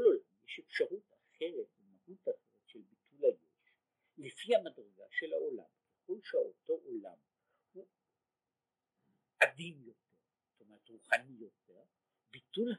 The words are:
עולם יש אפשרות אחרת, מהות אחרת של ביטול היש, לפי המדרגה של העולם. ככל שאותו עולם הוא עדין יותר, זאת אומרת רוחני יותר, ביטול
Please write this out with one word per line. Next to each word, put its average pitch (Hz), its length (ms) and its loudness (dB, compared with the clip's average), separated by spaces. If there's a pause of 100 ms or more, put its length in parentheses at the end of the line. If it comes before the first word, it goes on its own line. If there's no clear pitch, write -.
עולם - 400 6
יש - 140 -12
אפשרות - 540 -4
אחרת, 160 560 -8 (100)
מהות - 440 -20
אחרת - 440 -8
של - 160 -20
ביטול - 420 -8
היש, - 500 0 (440)
לפי 180 360 0
המדרגה 107 560 -2
של 160 220 -4
העולם. 147 380 -2 (220)
ככל 196 300 -8
שאותו - 500 -2
עולם 107 460 -6 (540)
הוא 196 160 -18 (1500)
עדין 151 420 2
יותר, - 340 -20 (340)
זאת - 100 -20
אומרת 156 280 -20
רוחני 127 440 -4
יותר, 160 520 -20 (460)
ביטול 226 480 -4